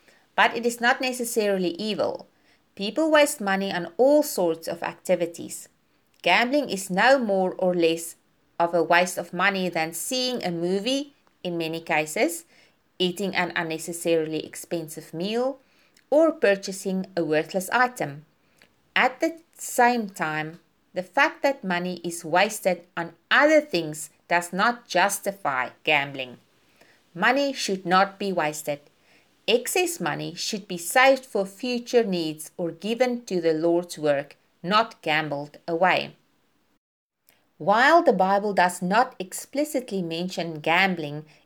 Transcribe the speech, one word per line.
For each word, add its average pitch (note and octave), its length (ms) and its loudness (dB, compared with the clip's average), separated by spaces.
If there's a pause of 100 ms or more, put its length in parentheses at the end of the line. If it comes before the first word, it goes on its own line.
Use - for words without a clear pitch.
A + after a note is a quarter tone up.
(340)
But A#3 220 2
it A#3 100 -2
is A#3 140 -2
not B3+ 200 2
necessarily A3+ 760 -2
evil. F3+ 500 -4 (480)
People D4+ 360 -2
waste D4 280 4
money G3 320 -2
on F3 180 -4 (100)
all C#4+ 240 6
sorts E3+ 440 -2
of - 160 -6
activities. - 840 -4 (540)
Gambling A#3+ 480 2
is F#3+ 180 -6
no A3+ 300 4
more G3 400 0
or F3+ 160 2
less E3 420 0 (420)
of E3+ 140 0
a E3+ 100 2
waste F3 360 2
of - 160 -10
money F#3 340 0
than E3 240 -4
seeing B3+ 500 -6
a F3+ 80 -4
movie, G3 640 -2 (320)
in F3 140 -6
many E3 240 -6
cases, E3 640 -2 (520)
eating F3+ 380 -2
an F3 180 -2
unnecessarily D#3+ 920 -4
expensive D#3+ 640 -10
meal, A3+ 460 -4 (500)
or D#4 240 4
purchasing G3 800 -2
a E3+ 80 0
worthless D#3 460 -2
item. D#3+ 560 -2 (720)
At B3 240 2
the E4 180 -2 (200)
same A#3+ 500 2
time, D#3 520 -6 (340)
the F#3 80 -4
fact D4 400 0
that C#4 200 0
money F3+ 400 -4
is E3+ 220 -8
wasted F3+ 640 0 (100)
on E3+ 160 -8 (180)
other D4 300 6
things D#3+ 480 -4 (200)
does F3 220 0
not A3+ 380 -2
justify F3 800 -2 (160)
gambling. C3+ 540 -2 (760)
Money C4+ 380 2
should F#3+ 320 -6
not F#3+ 340 2
be G3 140 -2
wasted. D3+ 480 -4 (680)
Excess D4 500 0
money D#3 380 -6
should - 320 -8
be F3+ 100 -8
saved C4 480 4
for G3 180 -2
future A#3+ 600 -2
needs E3 520 -4
or E3+ 140 -4
given A#3+ 540 -2
to F3+ 160 -2
the E3 120 2
Lord's E3+ 460 0
work, C#3+ 380 -2 (260)
not G#3+ 400 0
gambled D3+ 640 -4
away. E3+ 480 2 (1400)
While B3 460 4
the B3+ 80 6
Bible G3 420 2
does F#3 260 2
not G#3 380 2
explicitly B3+ 800 -4
mention E3 600 -6
gambling, D#3+ 640 0 (220)